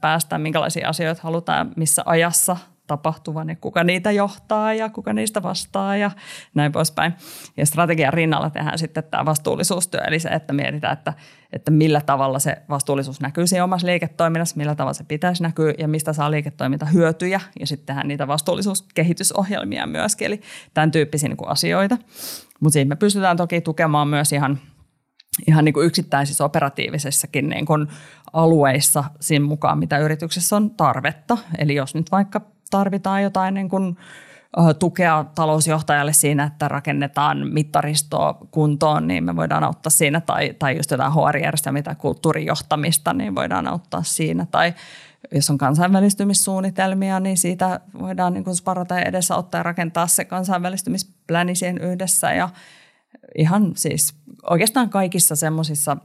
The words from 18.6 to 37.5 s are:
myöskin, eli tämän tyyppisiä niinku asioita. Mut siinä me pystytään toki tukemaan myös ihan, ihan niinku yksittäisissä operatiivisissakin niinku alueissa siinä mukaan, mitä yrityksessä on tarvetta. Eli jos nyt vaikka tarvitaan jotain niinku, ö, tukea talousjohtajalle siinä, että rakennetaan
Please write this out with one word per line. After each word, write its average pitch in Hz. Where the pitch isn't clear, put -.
myöskin, -
eli 208
tämän 156
tyyppisiä 147
niinku -
asioita. 185
Mut 151
siinä 139
me 143
pystytään 196
toki 170
tukemaan 156
myös 147
ihan, 143
ihan 156
niinku 147
yksittäisissä 143
operatiivisissakin 143
niinku 151
alueissa 147
siinä 147
mukaan, 151
mitä 151
yrityksessä 160
on 208
tarvetta. 151
Eli 147
jos 139
nyt 170
vaikka 196
tarvitaan 196
jotain 190
niinku, 196
ö, -
tukea 160
talousjohtajalle 156
siinä, 147
että 147
rakennetaan 143